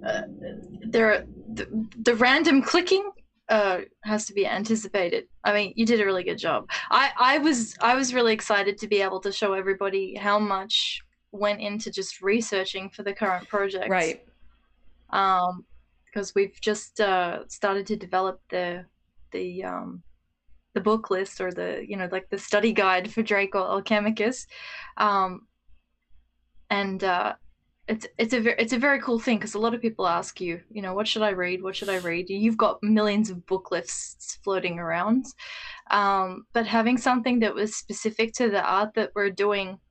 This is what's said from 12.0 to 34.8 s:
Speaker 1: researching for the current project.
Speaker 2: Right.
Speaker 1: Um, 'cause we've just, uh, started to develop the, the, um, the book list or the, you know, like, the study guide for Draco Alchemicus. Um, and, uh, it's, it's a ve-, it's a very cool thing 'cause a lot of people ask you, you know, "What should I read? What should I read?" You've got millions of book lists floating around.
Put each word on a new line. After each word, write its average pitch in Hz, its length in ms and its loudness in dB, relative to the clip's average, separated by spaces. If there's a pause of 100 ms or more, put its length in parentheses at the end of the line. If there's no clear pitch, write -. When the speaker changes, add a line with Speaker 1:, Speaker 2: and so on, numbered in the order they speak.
Speaker 1:
researching 196 720 0
for 202 140 -14
the 202 100 -4
current 185 340 -2
project. 196 400 -2
Speaker 2:
Right. 175 340 0 (880)
Speaker 1:
Um, 180 540 2 (480)
'cause 202 220 -6
we've 196 260 0
just, - 400 -4
uh, 185 480 0
started 196 380 -2
to 214 100 -2
develop 185 420 -2 (120)
the, 180 340 -4 (460)
the, 180 340 -6
um, 92 380 -8 (720)
the 202 80 0
book 220 280 0
list 190 300 -2
or 185 100 -2
the, 180 380 -6
you 202 80 -8
know, 185 160 -6
like, 190 160 -6
the 196 100 -4
study 208 360 2
guide 190 360 2
for 226 120 -2
Draco 196 400 0
Alchemicus. 208 840 0 (520)
Um, 196 480 0 (1200)
and, 196 340 -2
uh, 180 320 0 (540)
it's, 220 180 -4 (100)
it's 233 160 0
a 247 80 2
ve-, 220 180 2
it's 226 140 0
a 254 60 0
very 277 220 2
cool 233 180 0
thing 220 220 2
'cause 220 140 -8
a 202 40 -2
lot 226 160 2
of 233 80 -6
people 220 240 -2
ask 175 340 -2
you, 170 200 -4 (100)
you 208 120 -10
know, 185 120 -6
"What 208 140 -2
should 214 140 0
I 214 80 2
read? 180 320 -2
What 190 120 -6
should 196 140 -6
I 185 100 0
read?" 175 320 -4
You've 220 260 2
got - 260 0
millions 214 460 4
of 175 180 -10
book 185 260 -4
lists - 720 -8
floating 185 340 -2
around. 185 480 0 (640)